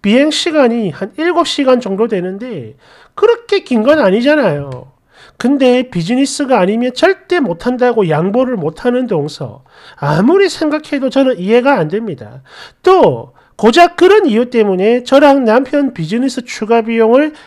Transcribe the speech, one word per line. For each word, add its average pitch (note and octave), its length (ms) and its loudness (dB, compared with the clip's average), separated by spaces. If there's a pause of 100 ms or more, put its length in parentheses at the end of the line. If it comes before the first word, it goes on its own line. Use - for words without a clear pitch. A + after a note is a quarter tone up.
비행시간이 B3 880 0
한 G3 260 -12
일곱 E4 300 -2
시간 B3+ 340 0
정도 G3 260 -4
되는데 F#3 680 -8 (380)
그렇게 A4+ 500 0
긴 A3 200 -2
건 D4+ 160 4
아니잖아요. F#3+ 920 -2 (440)
근데 B3+ 520 0
비즈니스가 B3 720 -2
아니면 A3+ 340 -2
절대 F4+ 460 0
못한다고 A#3 680 -2
양보를 G3+ 460 -2
못하는 A#3+ 520 -4
동서 D3+ 560 -6 (320)
아무리 A#3+ 540 2
생각해도 D4 600 -4
저는 C4 300 0
이해가 A#3+ 380 2
안 D#3+ 100 -2
됩니다. D3+ 540 -10 (420)
또 C4+ 500 2 (260)
고작 E4+ 380 4
그런 G4 280 4
이유 A#3+ 240 0
때문에 A3 540 0
저랑 C#4 400 4
남편 C4 500 0
비즈니스 A3+ 520 -4
추가 A3+ 360 -2
비용을 A#3 520 0 (140)